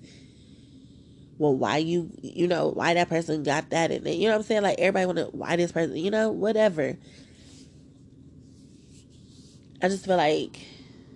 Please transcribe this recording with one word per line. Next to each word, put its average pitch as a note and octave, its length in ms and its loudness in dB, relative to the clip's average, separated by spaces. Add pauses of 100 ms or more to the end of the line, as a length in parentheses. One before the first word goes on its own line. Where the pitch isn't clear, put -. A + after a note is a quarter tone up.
(1400)
well, D3 180 4
why B2 220 0
you, E3 340 -2 (100)
you - 240 -2
know, D#3 220 2
why D3+ 260 0
that F3 140 2
person E3 340 -2
got D3 280 -2
that, E3 200 2
and - 160 -4
then, D#3 100 -2
you F3+ 100 0
know A3 80 4
what G#3+ 80 0
I'm - 20 -8
saying? G#3+ 180 0
Like, F#3+ 160 2
everybody F#3+ 280 2
wanna, E3+ 180 -2
why - 320 -4
this E3+ 160 2
person, D#3+ 240 -2
you F3+ 160 -2
know, A3 180 2
whatever. G3 680 0 (2750)
I F#3 60 -2
just F#3+ 200 -2
feel F#3 100 2
like D#3 420 0 (580)